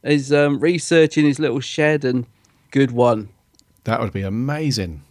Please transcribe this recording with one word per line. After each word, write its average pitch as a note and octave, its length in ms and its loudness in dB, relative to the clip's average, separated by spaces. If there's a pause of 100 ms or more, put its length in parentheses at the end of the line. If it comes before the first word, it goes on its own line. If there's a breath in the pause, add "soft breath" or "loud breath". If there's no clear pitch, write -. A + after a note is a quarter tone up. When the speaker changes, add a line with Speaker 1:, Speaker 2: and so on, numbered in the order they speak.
Speaker 1:
his, C3+ 300 0
um, C#3+ 260 2
research D#3+ 580 2
in D3+ 80 2
his C#3+ 120 2
little C#3 220 -2
shed D3+ 440 -2
and B2+ 220 -2 (460)
good C3+ 200 2
one. A#2+ 380 2 (540)
Speaker 2:
That A2+ 180 -2
would G#2 120 -4
be G2 100 -4
amazing. A2+ 880 -4